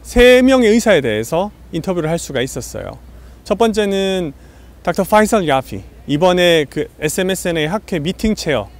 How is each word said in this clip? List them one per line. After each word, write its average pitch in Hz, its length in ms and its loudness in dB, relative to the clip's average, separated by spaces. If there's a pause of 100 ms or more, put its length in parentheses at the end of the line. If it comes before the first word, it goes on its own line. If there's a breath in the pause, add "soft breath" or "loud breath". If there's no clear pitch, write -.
세 247 400 6
명의 254 300 4
의사에 214 280 4
대해서 131 520 -2 (200)
인터뷰를 165 380 -4
할 170 80 -2
수가 139 240 -6
있었어요. 113 560 -10 (460 soft breath)
첫 196 140 -2
번째는 196 760 -2 (480 soft breath)
닥터 180 220 -4
파이설 214 440 2
야피, 131 340 -2 (260)
이번에 170 600 2
그 - 180 -6 (120)
에스엠에스엔의 175 680 -4
학회 185 320 -6
미팅 190 340 -4
체어 123 360 -4 (100)